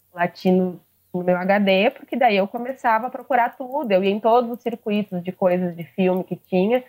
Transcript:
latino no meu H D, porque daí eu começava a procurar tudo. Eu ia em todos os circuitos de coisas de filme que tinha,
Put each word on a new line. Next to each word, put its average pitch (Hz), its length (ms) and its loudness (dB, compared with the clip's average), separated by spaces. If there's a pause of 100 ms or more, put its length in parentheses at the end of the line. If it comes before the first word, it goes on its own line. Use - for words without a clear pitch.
(120)
latino 180 680 0 (340)
no 180 100 -4
meu 180 140 2
H 190 200 2
D, 196 320 4
porque - 260 -10
daí 233 200 2
eu 190 100 2
começava 240 600 -2
a 247 40 -6
procurar 240 460 -2
tudo. 262 360 -6
Eu 190 120 2
ia 196 60 2
em 214 100 -2
todos 233 300 2
os 240 100 -10
circuitos 208 600 -4
de 185 100 -8
coisas 180 440 0
de 170 80 -12
filme 185 400 0
que 175 120 -8
tinha, 214 520 0